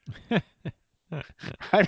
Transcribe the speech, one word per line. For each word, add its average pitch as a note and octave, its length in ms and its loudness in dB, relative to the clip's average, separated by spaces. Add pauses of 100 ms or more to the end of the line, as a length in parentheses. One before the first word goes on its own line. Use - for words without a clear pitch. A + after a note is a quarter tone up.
(280)
<laughs> - 20 -18
I - 920 -6 (520)
mean, G3 140 6